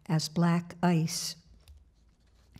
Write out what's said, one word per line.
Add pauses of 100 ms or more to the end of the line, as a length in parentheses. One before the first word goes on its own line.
as
black
ice. (1200)